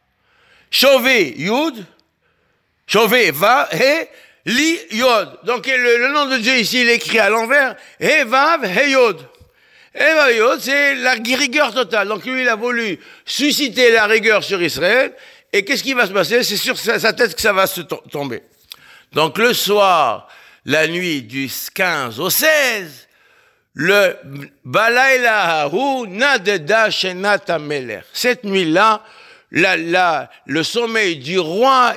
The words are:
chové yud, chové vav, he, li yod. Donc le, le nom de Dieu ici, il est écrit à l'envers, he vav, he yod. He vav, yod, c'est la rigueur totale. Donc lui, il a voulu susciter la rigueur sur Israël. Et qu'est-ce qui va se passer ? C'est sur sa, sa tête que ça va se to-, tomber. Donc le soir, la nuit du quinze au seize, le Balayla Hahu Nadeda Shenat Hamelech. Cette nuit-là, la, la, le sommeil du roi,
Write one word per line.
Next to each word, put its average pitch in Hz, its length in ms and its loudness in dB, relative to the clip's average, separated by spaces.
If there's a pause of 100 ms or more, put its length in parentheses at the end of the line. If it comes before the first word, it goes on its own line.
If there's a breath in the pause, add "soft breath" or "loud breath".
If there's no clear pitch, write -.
(720 soft breath)
chové 240 680 4
yud, 226 480 -2 (960)
chové 220 460 2
vav, 214 400 2
he, 277 380 0 (380 soft breath)
li 277 300 0 (140)
yod. 220 540 0
Donc 240 240 -4
le, 247 300 2
le 247 140 0
nom 294 140 0
de 262 120 -2
Dieu 240 180 0
ici, 240 240 0
il 240 80 2
est 240 80 4
écrit 226 240 -2
à 202 100 2
l'envers, 233 460 0 (240 loud breath)
he 277 260 2
vav, 277 380 0
he 220 260 0
yod. 240 300 2 (720 soft breath)
He 311 200 2
vav, 285 200 4
yod, 240 260 2
c'est 277 360 0
la 254 160 0
rigueur 247 600 -2
totale. 208 360 -2
Donc 208 180 -6
lui, 262 160 -4
il 247 60 0
a 233 80 0
voulu 226 420 -4 (260 loud breath)
susciter 247 680 0
la 220 140 4
rigueur 214 360 2
sur 185 180 -4
Israël. 175 520 0 (400 loud breath)
Et 202 120 0
qu'est-ce 233 200 -4
qui 269 100 -4
va 240 140 0
se 185 40 -10
passer ? 196 300 0
C'est 196 140 -4
sur 226 200 -4
sa, 214 220 -4
sa 202 140 0
tête - 240 -2
que - 40 -6
ça 214 120 2
va 190 160 2
se 180 140 -8
to-, 156 280 -10
tomber. 139 320 -8 (680 loud breath)
Donc - 260 0
le 226 160 2
soir, 175 720 2 (400 loud breath)
la 156 220 2
nuit 170 340 -4
du 123 280 -8 (240)
quinze 147 460 -4
au 175 100 -4
seize, 240 760 -2 (680 soft breath)
le 185 420 2 (480)
Balayla 220 1000 2
Hahu 247 440 -2
Nadeda 208 840 0
Shenat 185 580 -2
Hamelech. 147 640 -6
Cette 247 320 -4
nuit-là, 196 580 2 (480 loud breath)
la, 180 260 2
la, 165 540 0 (160 loud breath)
le 151 160 -2
sommeil 220 540 -2
du 147 220 -6
roi, 233 580 2